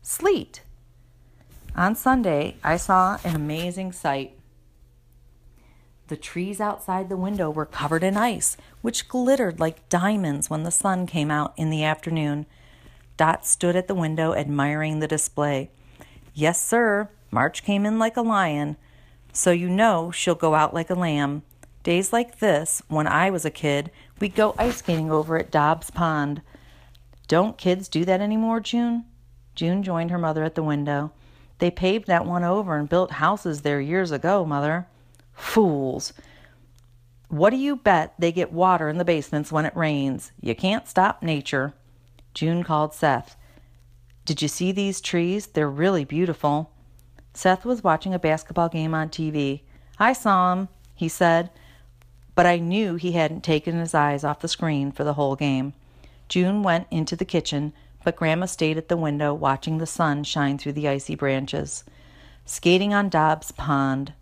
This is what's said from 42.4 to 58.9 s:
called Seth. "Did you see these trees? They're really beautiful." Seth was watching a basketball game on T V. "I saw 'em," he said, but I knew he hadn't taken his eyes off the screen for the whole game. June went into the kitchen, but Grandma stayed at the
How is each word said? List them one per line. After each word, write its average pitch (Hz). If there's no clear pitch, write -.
called 151
Seth. 135
"Did 151
you 151
see 185
these 196
trees? 180
They're 151
really 156
beautiful." 151
Seth 185
was 240
watching 185
a 175
basketball 165
game 160
on 160
T 160
V. 143
"I 233
saw 185
'em," 185
he 165
said, 170
but 175
I 175
knew 180
he 175
hadn't 160
taken 165
his 165
eyes 147
off 147
the 170
screen 143
for 147
the 147
whole 139
game. 139
June 190
went 180
into 160
the 180
kitchen, 151
but 170
Grandma 165
stayed 156
at 160
the 170